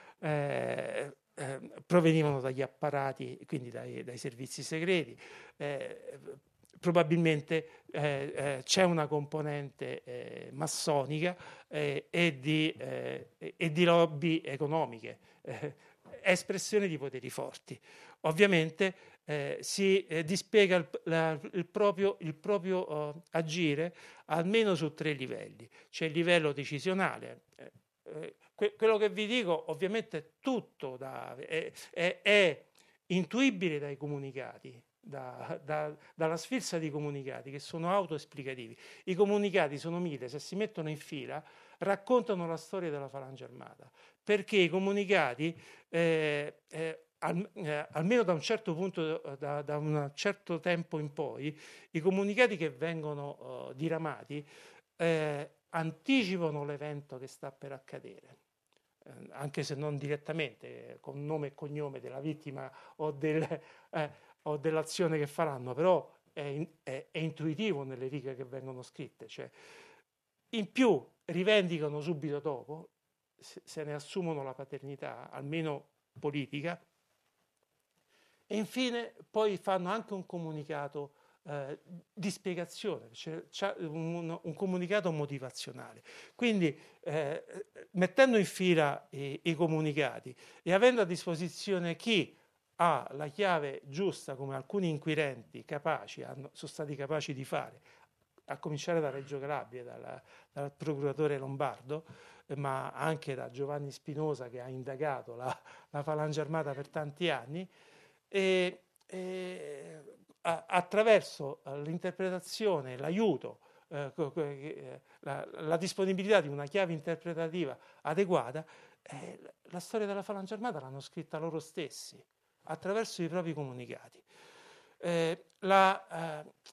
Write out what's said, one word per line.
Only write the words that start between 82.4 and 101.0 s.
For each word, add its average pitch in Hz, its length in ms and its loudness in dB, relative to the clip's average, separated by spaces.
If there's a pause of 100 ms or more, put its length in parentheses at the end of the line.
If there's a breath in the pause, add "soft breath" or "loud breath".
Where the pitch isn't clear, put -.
cioè, 160 360 -10
c'è - 300 -4
un, 165 640 -4
un 160 120 -6
comunicato 180 580 0
motivazionale. 131 920 -6 (320 loud breath)
Quindi, 196 440 4 (220 loud breath)
eh, 156 640 -4 (240)
mettendo 220 480 6
in 185 80 4
fila 160 640 4
i, 139 340 -6
i 170 100 2
comunicati 147 800 0 (280 loud breath)
e 170 100 0
avendo 233 300 8
a - 20 6
disposizione 170 920 -2
chi 208 400 2 (400 soft breath)
ha 160 360 4
la 147 160 -6
chiave 151 560 0
giusta, 147 520 -4
come 135 180 -6
alcuni 175 340 -2
inquirenti 143 760 -2
capaci 143 580 -4
hanno, 131 300 -12
sono - 180 -12
stati 147 260 -6
capaci 143 380 -4
di 131 100 -8
fare, 139 360 -6 (640 soft breath)
a 139 120 -8
cominciare 165 420 -2
da 147 100 0
Reggio 139 280 -8
Calabria, 127 460 -6
dalla, 120 380 -14 (300 loud breath)
dal 143 200 -8
procuratore 143 640 0